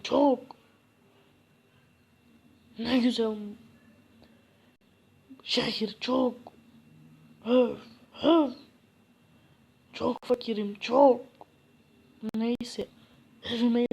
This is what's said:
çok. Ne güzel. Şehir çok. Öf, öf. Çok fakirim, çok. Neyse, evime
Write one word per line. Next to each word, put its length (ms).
çok. 540
Ne 200
güzel. 380
Şehir 580
çok. 340
Öf, 340
öf. 300
Çok 320
fakirim, 500
çok. 460
Neyse, 540
evime 500